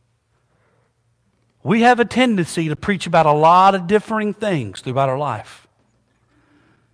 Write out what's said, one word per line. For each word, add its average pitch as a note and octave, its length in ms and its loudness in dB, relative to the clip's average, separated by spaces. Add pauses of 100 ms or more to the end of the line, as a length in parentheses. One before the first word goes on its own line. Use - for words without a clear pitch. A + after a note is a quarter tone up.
(1600)
We A3 200 0
have A#3+ 180 4
a A3+ 60 -2
tendency F#3+ 640 -2
to D3 80 -4
preach - 300 -6
about E3 200 2
a D3 60 4
lot F3+ 420 4
of F3+ 120 -6
differing G#3 460 -2
things C3+ 480 -6
throughout C3+ 300 -2
our C3 80 -4
life. B2 480 -10 (1300)